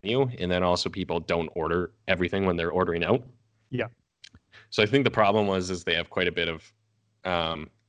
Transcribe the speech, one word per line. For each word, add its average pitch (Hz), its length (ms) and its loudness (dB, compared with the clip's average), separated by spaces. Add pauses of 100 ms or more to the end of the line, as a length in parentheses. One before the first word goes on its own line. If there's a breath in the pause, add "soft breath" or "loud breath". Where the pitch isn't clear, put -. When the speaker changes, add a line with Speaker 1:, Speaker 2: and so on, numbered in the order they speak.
Speaker 1:
and 120 460 -2
then 90 120 2
also 90 280 2
people 85 300 -4
don't 85 340 -2
order 85 380 -2 (140)
everything 95 380 0
when 90 120 2
they're 82 160 -2
ordering 87 320 0
out. 120 180 2 (480)
Speaker 2:
Yeah. 117 160 -4 (840 soft breath)
Speaker 1:
So - 120 2
I 104 40 4
think 131 180 4
the 120 60 4
problem 107 360 4
was, 95 240 0
is 87 140 -6
they 85 100 0
have 85 160 -2
quite 90 180 0
a 87 40 -4
bit 82 160 -2
of, 80 240 -10 (520)
um, 82 460 -4 (180)